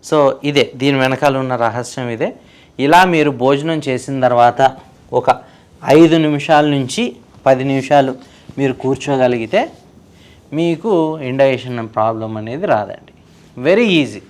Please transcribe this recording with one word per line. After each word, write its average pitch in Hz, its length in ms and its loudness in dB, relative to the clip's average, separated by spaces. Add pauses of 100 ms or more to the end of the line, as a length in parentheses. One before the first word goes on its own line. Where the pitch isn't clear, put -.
(100)
So 147 220 4 (120)
ఇదే 143 320 0
దీని 135 220 0
వెనకాల 135 380 2
ఉన్న 131 200 -4
రహస్యం 120 520 -4
ఇదే. 135 260 -6 (440)
ఇలా 160 260 4
మీరు 156 260 2
భోజనం 143 580 -2
చేసిన 131 320 -6
తర్వాత 123 560 2 (360)
ఒక 123 180 0 (560)
ఐదు 160 300 6
నిమిషాల 151 500 2
నుంచి 143 500 -4 (300)
పది 135 180 4
నిమిషాలు 135 500 0 (440)
మీరు 135 140 0
కూర్చోగలిగితే 131 1000 -2 (800)
మీకు 160 680 -2
ఇండైజెషన్ 127 680 -2
ప్రాబ్లం 110 480 -4
అనేది 120 300 -10
రాదండి. 107 460 -4 (480)
Very 180 440 2
easy. 104 260 -10